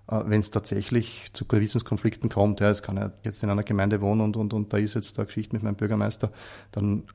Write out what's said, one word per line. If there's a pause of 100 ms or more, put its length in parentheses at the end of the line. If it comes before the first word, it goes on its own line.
Äh,
wenn's
tatsächlich
zu
Gewissenskonflikten
kommt,
ja,
es
kann
ja (120)
jetzt
in
einer
Gemeinde
wohnen
und,
und,
und
da
ist
jetzt
eine
Geschichte
mit
meinem
Bürgermeister, (400)
dann